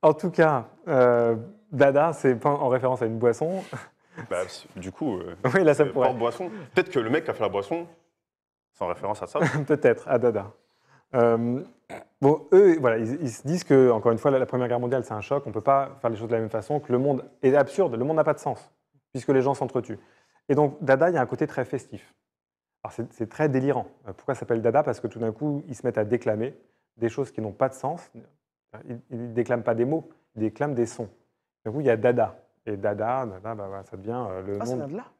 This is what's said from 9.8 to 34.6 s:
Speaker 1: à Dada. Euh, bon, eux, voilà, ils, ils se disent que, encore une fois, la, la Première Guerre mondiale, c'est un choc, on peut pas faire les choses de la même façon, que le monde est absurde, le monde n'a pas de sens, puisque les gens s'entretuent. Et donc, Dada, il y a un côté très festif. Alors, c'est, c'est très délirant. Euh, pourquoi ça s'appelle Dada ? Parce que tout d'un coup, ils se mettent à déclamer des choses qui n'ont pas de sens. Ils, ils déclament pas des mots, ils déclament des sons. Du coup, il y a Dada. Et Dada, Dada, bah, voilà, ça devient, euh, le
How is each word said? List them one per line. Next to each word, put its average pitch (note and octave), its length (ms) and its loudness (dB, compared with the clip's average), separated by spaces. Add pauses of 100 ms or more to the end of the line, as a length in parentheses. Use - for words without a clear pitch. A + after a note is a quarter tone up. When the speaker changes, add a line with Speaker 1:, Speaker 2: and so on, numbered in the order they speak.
Speaker 1:
à B2+ 100 0
Dada. G#2+ 340 0 (640)
Euh, A#2+ 480 2 (580)
bon, D3 320 4
eux, F#3 260 8
voilà, A#2 180 2
ils, A#2 240 -4
ils C3+ 100 -2
se - 160 -14
disent F3 160 -2
que, C3 280 6
encore A2+ 200 2
une A2+ 60 2
fois, C#3+ 140 2
la, C3+ 80 4
la B2 60 2
Première B2+ 220 -2
Guerre A#2+ 120 0
mondiale, B2 240 -2
c'est A2 100 -8
un G#2+ 80 -6
choc, C#3 240 -2
on A#2 60 -10
peut A2 100 -6
pas C#3 400 2
faire A#2 80 0
les A2+ 80 -4
choses A2+ 100 -8
de A#2 60 -2
la A2+ 60 2
même A2+ 100 -4
façon, A#2 300 -4
que C#3+ 120 -6
le B2 60 4
monde C3+ 260 0 (200)
est C3 120 6
absurde, C#3+ 400 2
le A#2 80 -2
monde D#3 140 0
n'a D#3 60 4
pas D3+ 100 2
de - 60 -4
sens, - 320 -10 (420)
puisque B2+ 160 -6
les C3+ 120 6
gens C3+ 120 2
s'entretuent. A#2+ 460 -6 (500)
Et C#3 60 4
donc, C#3+ 280 2
Dada, C3+ 260 4
il F3+ 60 0
y - 20 0
a C3+ 40 2
un A#2+ 60 2
côté C#3+ 180 -4
très C#3 200 -6
festif. - 480 -12 (680)
Alors, - 100 -12
c'est, - 200 -10
c'est A2 160 -8
très D#3 200 0
délirant. C3 380 0 (200)
Euh, F#2+ 60 -12
pourquoi - 220 -6
ça - 60 -16
s'appelle A2+ 200 -2
Dada ? A#2 220 2
Parce B2 160 -4
que - 80 -8
tout A2+ 120 -10
d'un A2+ 120 -2
coup, D3 360 -6
ils C3+ 80 -12
se - 100 -12
mettent A#2+ 120 -2
à G#2+ 80 0
déclamer A#2 500 -2 (420)
des A#2 120 -2
choses B2+ 220 -6
qui - 100 -10
n'ont G#2+ 100 -6
pas C3+ 180 0
de C3+ 60 -10
sens. D#3+ 340 -10 (800)
Ils, B2 120 -12 (120)
ils A#2+ 220 -10
déclament A#2+ 300 0
pas A#2 120 0
des A#2+ 100 2
mots, D3+ 240 -4 (260)
ils A2 60 -6
déclament C#3 340 -2
des A#2 100 0
sons. A2+ 240 -12 (560)
Du A2 60 -8
coup, C3+ 100 -6
il C#3 60 -2
y - 20 4
a A2+ 80 4
Dada. A#2 420 0 (260)
Et G#2+ 120 -6
Dada, G#2+ 480 -4
Dada, G#2+ 300 -12
bah, G2+ 120 -12
voilà, F#2+ 160 -12
ça G2+ 140 -18
devient, A2+ 320 -8
euh, F#2 140 -8
le G2+ 180 -8